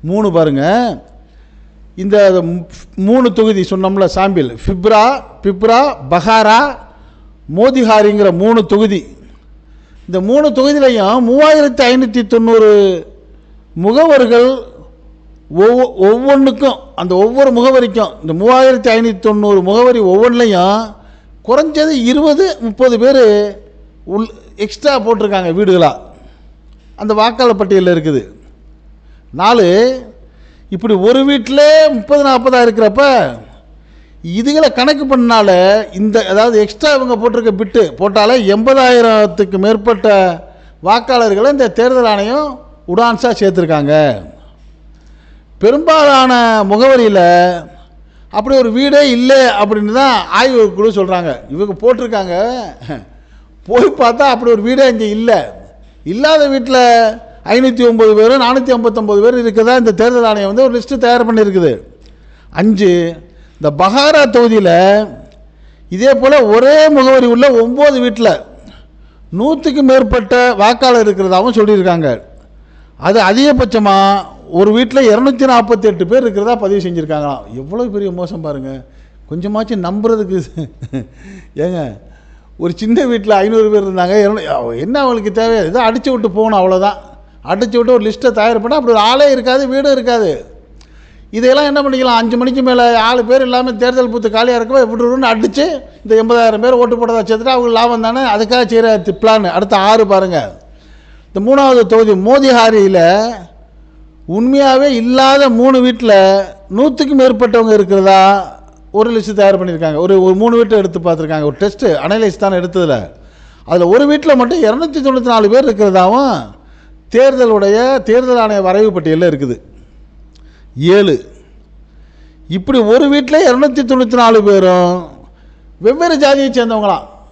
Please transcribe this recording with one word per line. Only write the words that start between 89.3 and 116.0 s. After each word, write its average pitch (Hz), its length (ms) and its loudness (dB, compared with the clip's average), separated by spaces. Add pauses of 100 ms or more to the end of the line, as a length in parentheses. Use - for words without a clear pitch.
இருக்காது, 254 280 -2 (100)
வீடும் 277 240 0
இருக்காது. 233 340 -2 (1080)
இதையெல்லாம் 262 340 0
என்ன 285 140 -2
பண்ணிக்கலாம்? 254 360 0
அஞ்சு 233 200 -4
மணிக்கு 254 280 -2
மேல 247 140 2 (260)
ஆளு 247 220 0
பேர் 262 160 2
இல்லாம 254 260 -4 (100)
தேர்தல் 247 300 -2
பூத்து 226 240 -4
காலியா 240 220 0
இருக்கவே 247 320 0
விட்டுருன்னு 240 420 -2
அடிச்சு 226 340 -2 (360)
இந்த 208 180 -2
எண்பதாயிரம் 226 440 0
பேர் 247 160 2
ஓட்டு 233 180 0
போட்டதா 233 220 -2
சேர்த்துட்டு 220 340 -2
அவங்களுக்கு 240 260 0
லாபம் 233 260 -2
தானே, 240 160 -4 (120)
அதுக்காக 226 360 -2
செய்யற 226 240 2 (120)
தி-, 208 160 -6
பிளான். 220 340 2
அடுத்த 202 200 -2 (140)
ஆறு 220 220 2
பாருங்க, 185 280 0 (880)
இந்த 190 200 -8
மூணாவது 262 440 4
தொகுதி 220 240 2 (120)
மோதிஹாரியில 226 720 2 (1400)
உண்மையாவே 269 520 2 (140)
இல்லாத 269 400 2 (160)
மூணு 262 260 4
வீட்டுல 240 280 0 (640)
நூத்துக்கு 285 420 -2
மேற்பட்டவங்க 233 580 2
இருக்கிறதா 196 440 2 (760)
ஒரு 226 160 0
லிஸ்ட் 208 240 -4
தயார் 196 220 4
பண்ணியிருக்காங்க. 160 440 -4
ஒரு, 190 100 2 (120)
ஒரு 185 160 2
மூணு 233 160 0
வீட்டை 220 220 0
எடுத்து 185 240 -4
பார்த்துருக்காங்க, 156 460 -4
ஒரு 131 120 -12
டெஸ்ட் 202 240 -4 (180)
அனலைஸ் 202 380 -2
தானே 190 180 -2
எடுத்ததுல. 175 360 -2 (720)
அதுல 175 260 0
ஒரு 269 160 4
வீட்டுல 294 300 2
மட்டும் 311 260 -2
இருநூத்தி 285 400 -4
தொண்ணூத்தி 254 280 -2
நாலு 214 200 2
பேர் 269 140 2
இருக்கிறதாவும் 208 640 0 (800)